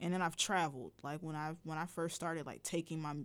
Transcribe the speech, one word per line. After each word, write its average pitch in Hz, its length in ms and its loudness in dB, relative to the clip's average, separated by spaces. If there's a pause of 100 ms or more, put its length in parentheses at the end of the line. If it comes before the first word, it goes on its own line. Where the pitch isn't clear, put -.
and 175 140 2
then 185 80 2
I've 170 140 2
traveled. 151 560 2 (100)
Like, 147 180 -4
when 160 160 -4
I, 156 180 -2 (100)
when 160 120 -4
I 160 80 0
first 170 300 -2
started, 165 320 -2
like, - 160 -4
taking 165 400 0
my 151 120 -2 (100)